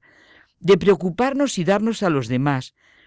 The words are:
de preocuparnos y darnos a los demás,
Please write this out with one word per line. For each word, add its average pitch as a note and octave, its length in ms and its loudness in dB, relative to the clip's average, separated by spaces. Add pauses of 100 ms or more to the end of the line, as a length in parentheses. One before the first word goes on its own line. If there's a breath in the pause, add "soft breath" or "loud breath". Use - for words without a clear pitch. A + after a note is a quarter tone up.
(600 soft breath)
de F#3 180 4
preocuparnos G3+ 800 0
y F3 60 -2
darnos G#3 400 0
a F3+ 80 0
los C3+ 160 -2
demás, C3 480 -2 (320 soft breath)